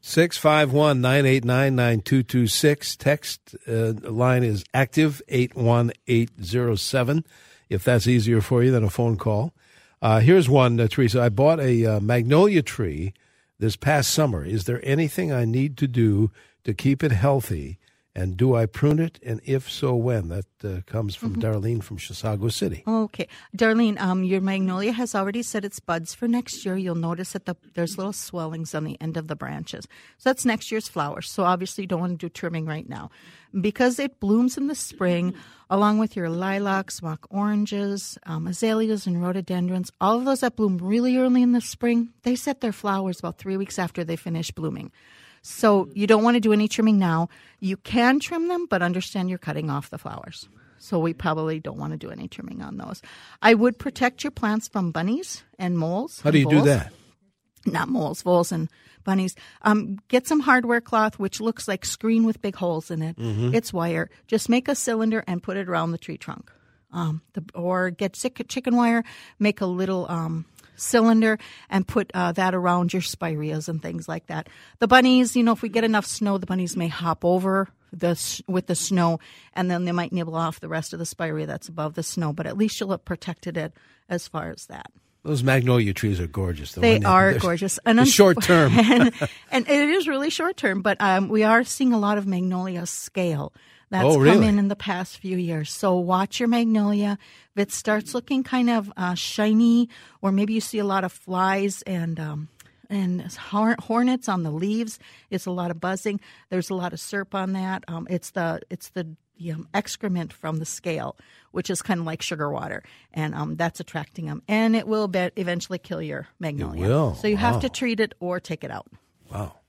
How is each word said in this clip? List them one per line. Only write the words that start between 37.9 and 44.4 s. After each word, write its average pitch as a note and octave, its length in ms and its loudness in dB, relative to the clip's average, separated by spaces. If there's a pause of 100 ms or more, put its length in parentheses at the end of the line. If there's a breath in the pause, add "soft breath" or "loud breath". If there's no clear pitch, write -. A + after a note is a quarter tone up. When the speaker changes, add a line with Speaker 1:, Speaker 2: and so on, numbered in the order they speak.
Speaker 2:
um, D#3+ 200 -6
azaleas, A3 600 -2
and F3 140 -2
rhododendrons, F3+ 680 -4 (100)
all G#3+ 180 2
of B3+ 60 -4
those C4+ 160 0
that B3 140 0
bloom G3 240 0
really A#3 380 0
early B3+ 260 4
in B3 80 4
the A#3+ 100 4
spring, A#3 500 -2 (120)
they B3 140 0
set C#4 240 -4
their A3+ 120 -2
flowers G3 460 -2
about E3+ 200 -8
three F#3+ 180 -6
weeks G3 220 -6
after F3 260 -4
they E3 120 -6
finish E3 360 -6